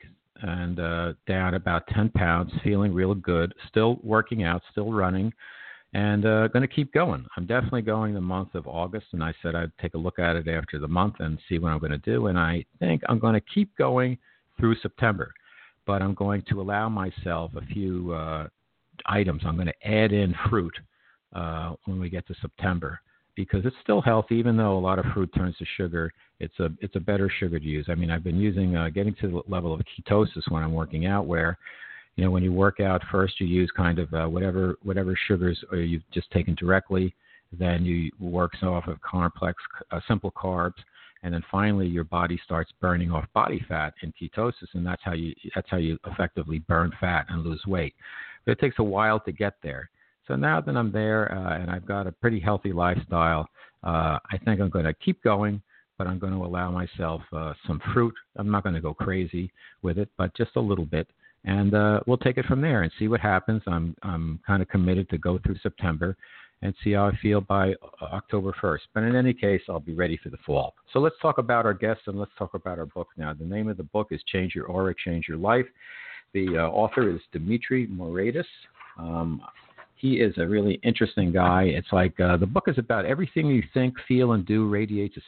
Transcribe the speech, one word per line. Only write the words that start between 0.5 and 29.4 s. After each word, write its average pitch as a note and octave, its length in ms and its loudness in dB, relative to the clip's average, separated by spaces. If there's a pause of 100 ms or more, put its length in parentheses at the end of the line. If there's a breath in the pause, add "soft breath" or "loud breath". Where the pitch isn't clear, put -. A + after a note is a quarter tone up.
uh, E2+ 340 -2 (120)
down F#2 300 0
about E2+ 320 0
ten G#2+ 200 2
pounds, F2 460 2 (100)
feeling G2+ 300 2
real F#2 200 2
good, F2+ 400 0 (140)
still A2+ 360 2
working A2 400 2
out, F2 280 0
still G#2+ 220 -4
running, G2 400 0 (600 loud breath)
and, G#2 320 2
uh, A2 220 4
gonna B2+ 180 2
keep C#3+ 280 -2
going. G2 420 0
I'm F2 100 -6
definitely A#2+ 360 0
going G#2+ 320 0
the G2 80 -4
month F#2 340 -4
of D#2 140 -8
August, F2 420 -6
and E2+ 100 -4
I D#2+ 200 -2
said E2 140 -4
I'd E2+ 240 -4
take F2 160 -6
a - 20 -4
look E2+ 200 -4
at E2+ 200 2
it D#2+ 100 -4
after D#2+ 320 -4
the D2+ 80 -6
month F2+ 320 0
and D#2+ 300 -4
see E2+ 100 0
what E2 140 0
I'm D#2 60 -2
gonna D2 180 -2
do, A2+ 300 0
and F2+ 120 2
I E2 240 0 (160)
think E3+ 300 0
I'm A#2 100 4
gonna A2 220 4
keep - 340 -2
going B2+ 420 2 (400 soft breath)
through A2+ 180 4
September, G#2 580 -2 (520 loud breath)
but G2 160 0
I'm G2 140 0
going G2+ 260 0
to G2+ 180 -2
allow G2+ 300 0
myself F2+ 680 -4
a E2 60 -8
few, F2+ 500 -4
uh, D#2+ 360 -4 (580)
items. F#2 400 0
I'm E2 100 0
gonna F2 160 -2 (120)
add G#2+ 300 4
in G2 200 2 (160)
fruit, F#2 260 0 (560 soft breath)
uh, E2 440 -6 (100)
when F#2 140 -4
we F2+ 100 -4
get F2 160 -6
to - 80 -12
September, E2+ 680 -4 (360)
because G2 300 -2
it's B2+ 180 -2
still - 180 4
healthy, A2+ 340 4
even A#2 220 4
though G#2 200 4
a - 20 2
lot F#2 200 2
of F2+ 140 0
fruit F#2+ 220 0
turns F2+ 220 0
to - 80 -8 (120)
sugar. E2 340 -2 (280 soft breath)
It's E2 200 -8
a, E2+ 100 0 (120)
it's G2+ 140 -8
a - 40 0
better G2 300 2 (100)
sugar E2+ 200 -2
to D2+ 60 -6
use. D2+ 240 -2
I F2 60 0
mean, E2 160 0
I've E2+ 120 -2
been F2 160 0
using, F#2+ 360 2
uh, E2 140 0
getting G2 320 -2
to G#2 60 -2
the F2 200 -2